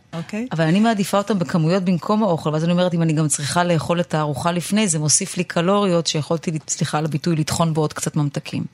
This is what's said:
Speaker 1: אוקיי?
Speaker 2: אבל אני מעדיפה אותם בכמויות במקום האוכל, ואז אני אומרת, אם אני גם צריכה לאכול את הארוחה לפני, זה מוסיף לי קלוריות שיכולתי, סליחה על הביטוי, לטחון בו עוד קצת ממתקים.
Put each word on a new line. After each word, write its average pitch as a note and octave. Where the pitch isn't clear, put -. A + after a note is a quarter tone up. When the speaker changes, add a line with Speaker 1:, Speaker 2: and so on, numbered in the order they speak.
Speaker 1:
אוקיי? G#3
Speaker 2:
אבל E3
אני E3
מעדיפה G#3+
אותם G3+
בכמויות F3
במקום F#3+
האוכל, E3
ואז D#3
אני E3+
אומרת, F3
אם E3+
אני E3
גם D#3
צריכה D3
לאכול E3+
את E3+
הארוחה D#3
לפני, G3+
זה E3
מוסיף D3+
לי F3+
קלוריות F3
שיכולתי, E3
סליחה -
על D3+
הביטוי, D#3
לטחון D#3+
בו D#3
עוד D3+
קצת -
ממתקים. -